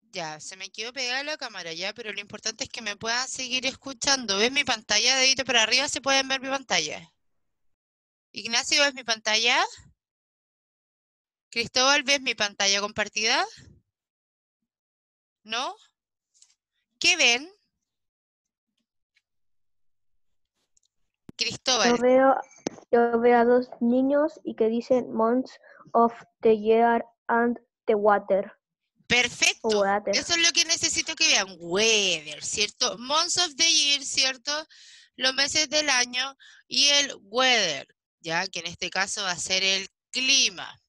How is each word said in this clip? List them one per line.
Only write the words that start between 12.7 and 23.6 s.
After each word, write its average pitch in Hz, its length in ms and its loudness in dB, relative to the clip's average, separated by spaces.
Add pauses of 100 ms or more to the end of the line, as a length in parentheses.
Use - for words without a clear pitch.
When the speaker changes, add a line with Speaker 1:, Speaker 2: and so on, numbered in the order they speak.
Speaker 1:
compartida? 220 680 -4 (2000)
¿No? 262 340 -6 (1200)
¿Qué 349 180 2
ven? 269 340 0 (3750)
Cristóbal. 240 600 0
Speaker 2:
Yo 233 60 -2
veo, 262 320 6 (560)
yo 233 300 4
veo 240 180 6
a 233 60 6
dos 247 240 4 (120)